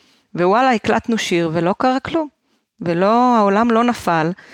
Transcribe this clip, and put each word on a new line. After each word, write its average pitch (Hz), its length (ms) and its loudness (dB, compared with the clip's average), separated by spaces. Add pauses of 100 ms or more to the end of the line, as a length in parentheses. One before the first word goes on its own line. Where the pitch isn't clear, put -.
(360)
ווואלה, 202 360 2
הקלטנו 226 460 -2
שיר 170 360 -2
ולא 175 240 -2
קרה 254 220 0
כלום, 311 280 -6 (540)
ולא, 208 560 2
העולם 208 340 2
לא 226 120 2
נפל, 175 480 -2 (220)